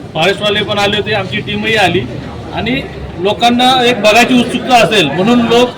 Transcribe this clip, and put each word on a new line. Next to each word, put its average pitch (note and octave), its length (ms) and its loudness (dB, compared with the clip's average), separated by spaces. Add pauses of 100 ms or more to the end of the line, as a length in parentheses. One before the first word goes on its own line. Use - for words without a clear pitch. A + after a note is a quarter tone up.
(140)
फॉरेस्टवाले G3+ 480 0
पण G#3 160 -4
आले G3+ 180 0
होते, G#3 180 -4
आमची G3+ 260 -4
टीमही G#3+ 360 -4
आली F3+ 240 2 (540)
आणि A3+ 280 -4 (360)
लोकांना A#3+ 680 2
एक A#3+ 160 0
बघायची A#3 400 4
उत्सुकता - 360 0
असेल G#3 300 2
म्हणून G3 340 2
लोक, A#3 380 2